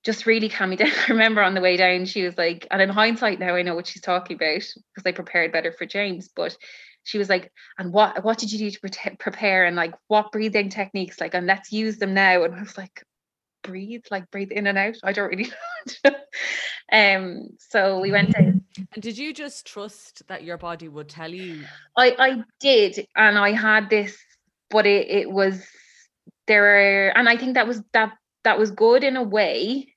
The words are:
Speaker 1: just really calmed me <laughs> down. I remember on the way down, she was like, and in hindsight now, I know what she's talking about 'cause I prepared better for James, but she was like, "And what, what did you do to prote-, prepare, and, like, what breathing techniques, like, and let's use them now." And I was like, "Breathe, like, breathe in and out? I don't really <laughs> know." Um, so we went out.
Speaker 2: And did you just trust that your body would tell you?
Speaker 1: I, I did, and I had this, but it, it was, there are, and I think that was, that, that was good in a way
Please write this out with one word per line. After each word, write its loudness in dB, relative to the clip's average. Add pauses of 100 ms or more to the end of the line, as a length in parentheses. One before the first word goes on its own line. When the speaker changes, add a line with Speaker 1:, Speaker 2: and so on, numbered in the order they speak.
Speaker 1:
just -6
really 2
calmed -4
me -4
<laughs> 2
down. 2
I -2
remember 4
on 2
the -2
way 2
down, 2
she -6
was -6
like, -4
and -2
in 4
hindsight 0
now, -2
I -2
know -4
what -8
she's -16
talking -4
about -2 (320)
'cause -10
I 0
prepared -2
better -4
for -12
James, -6
but -8 (460)
she -8
was -4
like, -2 (280)
"And -8
what, 2
what 0
did -6
you -6
do -4
to -18
prote-, -10
prepare, 0
and, -2
like, -4 (140)
what 2
breathing -2
techniques, -8
like, -6
and -2
let's -2
use -4
them -4
now." 4
And -2
I -14
was -14
like, -18 (600)
"Breathe, -14
like, -8
breathe -8
in -4
and 0
out? -2
I -2
don't -2
really -6 (260)
<laughs> -14
know." 6 (800)
Um, 2 (100)
so 0
we -2
went 2
out. 6 (400)
Speaker 2:
And -12
did -10
you -8
just -14
trust -18
that -14
your -12
body -12
would -16
tell -14
you? -14 (280)
Speaker 1:
I, 6
I 2 (180)
did, 4 (100)
and 6
I 4
had 2
this, 0 (540)
but 4
it, 4
it 0
was, 0 (840)
there 6
are, -2
and 2
I 4
think -6
that 2
was, -6 (100)
that, 2 (320)
that 4
was 2
good 4
in 0
a -2
way -2